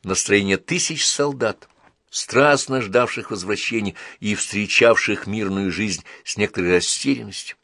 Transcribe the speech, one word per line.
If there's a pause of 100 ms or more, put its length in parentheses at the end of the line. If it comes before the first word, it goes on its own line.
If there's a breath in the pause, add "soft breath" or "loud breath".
настроение
тысяч
солдат, (400)
страстно
ждавших
возвращения (240 loud breath)
и
встречавших
мирную
жизнь (200 loud breath)
с
некоторой
растерянностью.